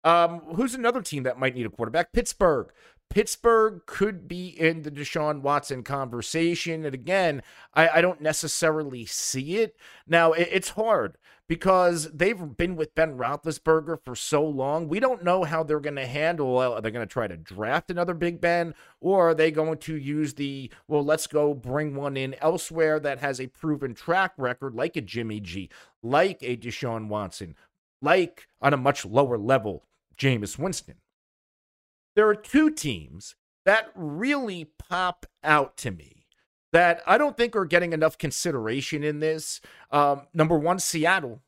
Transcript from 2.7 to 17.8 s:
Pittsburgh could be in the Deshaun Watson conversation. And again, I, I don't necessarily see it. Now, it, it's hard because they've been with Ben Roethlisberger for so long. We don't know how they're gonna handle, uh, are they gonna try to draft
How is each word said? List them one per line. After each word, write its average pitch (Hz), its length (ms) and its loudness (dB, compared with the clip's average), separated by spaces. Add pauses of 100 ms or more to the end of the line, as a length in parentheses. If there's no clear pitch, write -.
Pittsburgh 220 800 2
could 196 400 -4
be 180 220 -10
in 165 340 0
the 151 80 -10
Deshaun 147 500 -4
Watson 139 440 -2
conversation. 160 1000 -4
And 139 80 -6
again, 151 500 -2 (300)
I, 160 160 6
I 160 120 6
don't 175 200 2
necessarily 151 840 -2
see 143 520 -4
it. 220 180 -2 (320)
Now, 165 240 6
it, 170 180 2
it's 185 200 -2
hard 196 460 0 (320)
because 175 640 2
they've 170 460 -2
been 175 180 -2
with 156 220 -6
Ben 156 200 0
Roethlisberger 151 880 -2
for 123 140 -10
so 156 280 2
long. 147 440 -2
We 175 100 0
don't 240 240 2
know 175 220 4
how 160 180 -2
they're 151 160 0
gonna 143 260 -4
handle, 143 540 0
uh, 127 120 4
are 113 100 -4
they 110 100 -4
gonna 113 160 -6
try 113 220 -4
to 87 80 -8
draft 107 520 -4